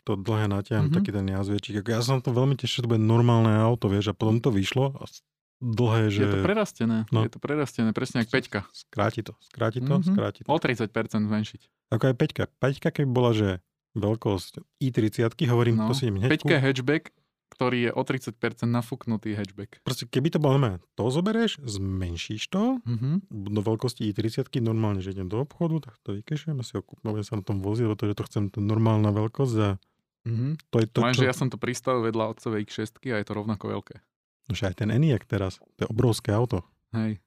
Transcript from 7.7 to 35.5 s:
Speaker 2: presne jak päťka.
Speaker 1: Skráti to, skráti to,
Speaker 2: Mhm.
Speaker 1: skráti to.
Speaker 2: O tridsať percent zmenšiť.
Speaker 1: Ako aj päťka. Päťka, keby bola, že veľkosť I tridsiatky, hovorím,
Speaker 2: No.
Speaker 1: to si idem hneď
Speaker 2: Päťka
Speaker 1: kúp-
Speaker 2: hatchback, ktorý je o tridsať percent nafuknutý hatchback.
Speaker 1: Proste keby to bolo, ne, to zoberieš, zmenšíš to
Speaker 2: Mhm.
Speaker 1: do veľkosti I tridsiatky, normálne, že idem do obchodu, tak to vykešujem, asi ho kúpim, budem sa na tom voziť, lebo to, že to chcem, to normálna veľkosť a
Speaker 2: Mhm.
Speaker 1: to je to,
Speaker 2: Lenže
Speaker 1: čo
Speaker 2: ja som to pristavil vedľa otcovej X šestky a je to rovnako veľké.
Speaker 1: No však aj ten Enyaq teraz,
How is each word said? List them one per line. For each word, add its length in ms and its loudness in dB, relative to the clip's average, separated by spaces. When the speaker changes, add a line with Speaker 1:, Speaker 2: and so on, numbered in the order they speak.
Speaker 2:
presne 260 -4
jak 140 -2
päťka. 380 -2
Speaker 1:
Skráti 500 -2
to, 180 -14
skráti 400 -4
to, 140 0
Speaker 2:
Mhm. 160 2
Speaker 1:
skráti 320 0
to. 80 -10
Speaker 2:
O 80 2
tridsať 320 0
percent 340 -2
zmenšiť. 380 -2
Speaker 1:
Ako 120 2
aj 140 4
päťka. 340 0
Päťka, 400 -2
keby 160 -2
bola, 240 4
že 300 2
veľkosť 640 -2
I 100 0
tridsiatky, 560 0
hovorím, 320 4
Speaker 2:
No. 80 0
Speaker 1:
to 80 0
si 100 -2
idem 140 0
hneď 160 2
Speaker 2:
Päťka 240 2
Speaker 1:
kúp- 80 2
Speaker 2:
hatchback, 380 0
ktorý 260 0
je 140 2
o 100 -2
tridsať 320 -4
percent 400 -2
nafuknutý 640 -4
hatchback. 460 -12
Speaker 1:
Proste 240 -6
keby 240 0
to 80 0
bolo, 180 6
ne, 140 2
to 120 -4
zoberieš, 560 0
zmenšíš 840 -6
to 340 0
Speaker 2:
Mhm. 480 -2
Speaker 1:
do 320 -2
veľkosti 400 -2
I 120 0
tridsiatky, 460 -4
normálne, 380 2
že 140 -6
idem 160 -6
do 100 -4
obchodu, 460 -2
tak 180 -20
to 140 -6
vykešujem, 420 -6
asi 160 -10
ho 80 -4
kúpim, 240 -20
budem 160 -2
sa 140 -6
na 80 -4
tom 160 -2
voziť, 260 0
lebo 80 2
to, 140 -2
že 80 -2
to 100 -6
chcem, 240 -2
to 80 -8
normálna 540 4
veľkosť 480 -2
a 100 2
Speaker 2:
Mhm. 420 -4
Speaker 1:
to 140 0
je 80 2
to, 140 -2
Speaker 2:
Lenže 160 2
Speaker 1:
čo 60 4
Speaker 2:
ja 120 2
som 140 -2
to 100 -8
pristavil 440 -2
vedľa 280 -2
otcovej 320 -6
X 160 -10
šestky 320 -8
a 80 -2
je 60 -6
to 100 -10
rovnako 340 -4
veľké. 320 -8
Speaker 1:
No 40 -2
však 160 -2
aj 80 -6
ten 120 0
Enyaq 360 2
teraz, 340 -4